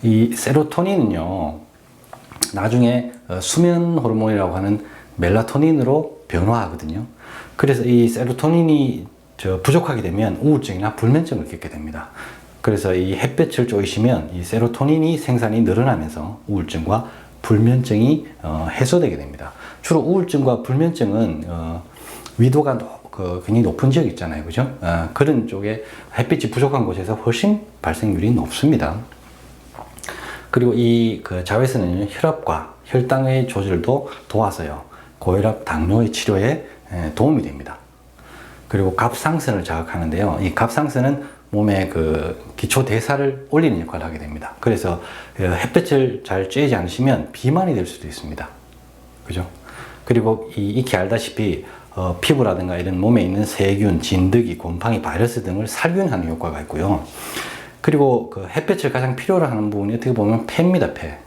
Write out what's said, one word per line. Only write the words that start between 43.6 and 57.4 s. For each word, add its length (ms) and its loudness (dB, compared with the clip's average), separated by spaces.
역할을 240 -8
하게 140 -8
됩니다. 400 -12
그래서, 420 0
어, 40 0
햇볕을 840 2
잘 240 -2
쬐지 240 2
않으시면 580 0
비만이 420 0
될 120 -2
수도 220 -14
있습니다. 400 -10
그죠? 220 -6
그리고 500 2
이, 140 -2
익히 260 0
알다시피, 720 -2
어, 260 -2
피부라든가 560 2
이런 220 -2
몸에 220 6
있는 220 0
세균, 580 2
진드기, 560 2
곰팡이, 440 -4
바이러스 420 -2
등을 240 -4
살균하는 640 0
효과가 320 -6
있고요. 420 -2